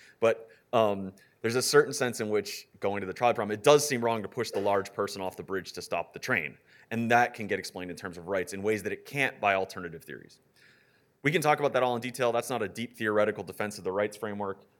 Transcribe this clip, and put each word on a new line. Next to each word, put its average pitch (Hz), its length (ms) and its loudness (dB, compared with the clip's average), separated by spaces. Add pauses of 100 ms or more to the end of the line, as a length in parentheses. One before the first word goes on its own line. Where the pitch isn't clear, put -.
(180)
But, - 300 2 (240)
um, 101 400 2 (280)
there's 117 140 0
a 127 80 2
certain 143 300 6
sense 123 280 -2
in 107 80 -2
which, 104 380 -2 (140)
going 101 200 -2
to 98 60 -4
the 92 60 -4
trolley 120 220 2
problem, 107 200 -2
it 101 80 -6
does 147 260 8
seem 120 160 -2
wrong 113 180 0
to 95 60 -6
push - 220 -6
the - 80 -4
large 101 340 2
person 101 300 -4
off 92 140 -6
the 95 80 -10
bridge 92 300 -6
to 87 80 -12
stop 85 300 -6
the - 60 -14
train. 87 380 -2 (340)
And 117 220 -2
that 117 200 6
can 107 140 -10
get 95 140 -2
explained 90 320 -10
in 82 40 -14
terms 87 220 -12
of 82 80 -14
rights 95 280 -2
in 98 80 -8
ways 107 200 0
that 101 100 -4
it - 140 -10
can't 135 340 -4
by 101 140 4
alternative 90 480 -6
theories. 50 380 -16 (800)
We 143 80 2
can 165 100 2
talk 151 200 2
about 143 120 2
that 123 100 2
all 123 120 2
in 117 80 -4
detail. 123 300 -2
That's 120 180 -2
not 123 100 -2
a 101 80 -2
deep 113 300 -10
theoretical 104 460 2
defense 104 340 -6
of 92 60 -10
the 92 80 -2
rights 104 220 0
framework. 101 500 -6 (160)